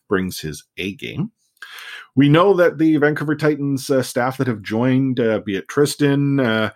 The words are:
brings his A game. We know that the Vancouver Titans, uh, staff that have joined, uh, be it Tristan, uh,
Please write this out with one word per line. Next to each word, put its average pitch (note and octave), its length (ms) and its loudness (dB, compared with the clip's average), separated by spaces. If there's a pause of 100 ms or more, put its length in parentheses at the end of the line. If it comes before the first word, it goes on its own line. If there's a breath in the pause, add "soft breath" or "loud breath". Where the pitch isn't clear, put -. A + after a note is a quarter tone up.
brings F#2 300 -2
his D2+ 240 -10 (140)
A F#2 160 -6
game. C#2 380 -8 (840 loud breath)
We C#3+ 140 6
know F3+ 260 6
that E3 240 2
the D#3 180 4
Vancouver D3 380 0
Titans, C#3+ 560 -2
uh, C3 100 2
staff B2 360 -4
that C3 100 -2
have G#2+ 160 -4
joined, B2+ 560 0
uh, A2 260 0
be G2+ 100 -4
it F#2 120 -8
Tristan, C#3+ 720 2
uh, A2 360 0